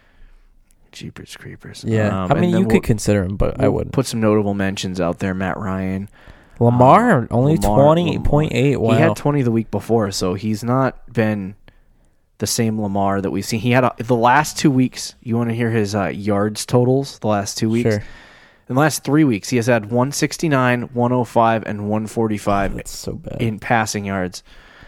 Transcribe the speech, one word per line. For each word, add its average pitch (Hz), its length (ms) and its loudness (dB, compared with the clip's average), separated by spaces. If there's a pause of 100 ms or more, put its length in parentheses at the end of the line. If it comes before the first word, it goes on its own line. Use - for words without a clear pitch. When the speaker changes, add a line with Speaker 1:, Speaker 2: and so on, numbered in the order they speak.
(920)
Speaker 1:
Jeepers - 440 -16
creepers. - 500 -18
Speaker 2:
Yeah. 104 380 0
Speaker 1:
Um, 92 80 0
Speaker 2:
I - 20 4
mean, 170 100 2
Speaker 1:
and 175 100 2
then 180 80 4
Speaker 2:
you 202 40 2
could 220 80 0
Speaker 1:
we'll, 190 80 4
Speaker 2:
consider 104 400 0
him, 95 140 -4
but - 240 -2
I 107 40 2
Speaker 1:
we'll 104 100 4
Speaker 2:
wouldn't. - 180 -4
Speaker 1:
put 135 140 0
some 113 140 -6
notable 107 340 2
mentions 95 460 -4
out 87 200 -2
there. 95 140 -2
Matt 95 220 -4
Ryan. 95 520 -6 (500)
Speaker 2:
Lamar, 127 640 6
Speaker 1:
Um, 110 100 -6
Speaker 2:
only 139 260 2
Speaker 1:
Lamar, 107 280 4
Speaker 2:
twenty 160 340 4
point - 340 0
eight. 127 240 2
Speaker 1:
Lamar. 113 200 2
He - 60 4
Speaker 2:
Wow. - 80 4
Speaker 1:
had 107 60 -2
twenty 147 260 0
the 120 100 2
week 113 180 -2
before, 107 400 0
so 92 240 -2
he's 104 300 -4
not 127 480 -2
been 104 420 -2 (840)
the 107 80 -4
same 110 340 -2
Lamar 98 400 0
that 92 100 -4
we've 95 140 -4
seen. 113 160 -4
He 120 100 -2
had 127 140 4
a, - 140 0
the 120 180 0
last 123 420 2
two 156 120 4
weeks. 127 520 -2
You 117 140 -4
wanna 117 180 -2
hear 117 160 -2
his, 107 240 0
uh, 95 140 0
yards 101 580 -2
totals? 131 540 0
The 110 80 -4
last 104 280 -2
two 110 140 0
weeks. 117 200 0
Speaker 2:
Sure. 104 120 0 (680)
Speaker 1:
In 127 60 -6
the 135 60 2
last 151 240 0
three 151 200 4
weeks, 110 260 0
he 123 60 0
has 113 120 0
had 110 220 0
one 123 220 0
sixty-nine, 127 720 0 (100)
one 120 200 0
oh 123 120 0
five, 113 420 2
and 104 220 -6
one 107 200 -2
forty-five 104 680 -2
Speaker 2:
That's - 220 -12
so - 160 -10
bad. - 280 -12
Speaker 1:
in 110 200 -2
passing 110 460 -2
yards. 95 360 -4 (460)